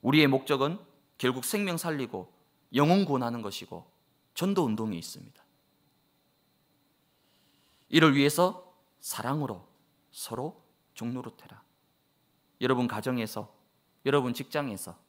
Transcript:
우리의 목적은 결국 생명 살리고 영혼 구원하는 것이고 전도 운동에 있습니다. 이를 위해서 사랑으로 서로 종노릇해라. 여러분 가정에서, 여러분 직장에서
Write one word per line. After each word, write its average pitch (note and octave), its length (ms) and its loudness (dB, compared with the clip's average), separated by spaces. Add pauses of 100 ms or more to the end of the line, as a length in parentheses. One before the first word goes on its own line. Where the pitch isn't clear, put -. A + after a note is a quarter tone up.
우리의 C#3+ 260 6
목적은 C#3 520 0 (380)
결국 B2+ 280 0
생명 G3+ 320 -2
살리고 C#3 540 -6 (420)
영혼 E3 320 6
구원하는 B2 360 -2
것이고 G2 480 -12 (440)
전도 F#3+ 320 2
운동에 G#2+ 320 -2
있습니다. - 460 -16 (2500)
이를 D#3 260 8
위해서 D3 580 2 (260)
사랑으로 B2 680 -6 (440)
서로 - 500 -10 (340)
종노릇해라. - 640 -12 (1000)
여러분 B2 260 2
가정에서, A2 640 -6 (520)
여러분 C3+ 280 0
직장에서 B2 640 -8 (120)